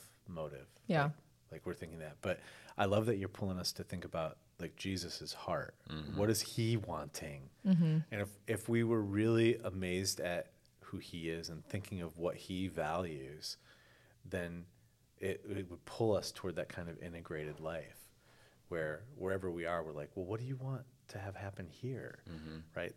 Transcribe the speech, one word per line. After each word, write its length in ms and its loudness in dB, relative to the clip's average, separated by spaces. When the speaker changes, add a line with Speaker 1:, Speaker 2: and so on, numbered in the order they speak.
Speaker 1:
motive. 400 -8
Speaker 2:
Yeah. 180 4
Speaker 1:
Like, 60 2
like, 140 -12
we're 80 -2
thinking 260 -8
that. 220 -10
But 200 0
I 80 4
love 200 6
that 120 4
you're 120 0
pulling 280 -2
us 160 -2
to 100 -6
think 200 -6
about, 340 -2
like, 160 -6
Jesus's 580 -4
heart. 420 -2
Speaker 3:
Mm-hmm. 280 -4
Speaker 1:
What 120 6
is 120 6
he 360 2
wanting? 720 -6
Speaker 2:
Mm-hmm. 300 8
Speaker 1:
And 100 0
if, 80 -2
if 220 0
we 140 6
were 180 6
really 600 8
amazed 580 0
at 300 0
who 160 -8
he 320 -6
is 200 -2
and 160 -8
thinking 360 -4
of 160 -6
what 180 0
he 320 -2
values, 880 -2
then 360 -4
it, 300 0
it 200 -4
would 160 -12
pull 300 4
us 160 0
toward 240 -4
that 140 -2
kind 200 -6
of 120 -10
integrated 580 -6
life 380 -6
where 340 -2
wherever 340 0
we 140 -2
are, 180 0
we're 100 -6
like, 220 -6
"Well, 100 -2
what 140 -2
do 80 -6
you 80 -2
want 260 -4
to 100 -8
have 160 -6
happen 340 -6
here?" 480 -6
Speaker 3:
Mm-hmm. 300 -8
Speaker 1:
Right? 220 -2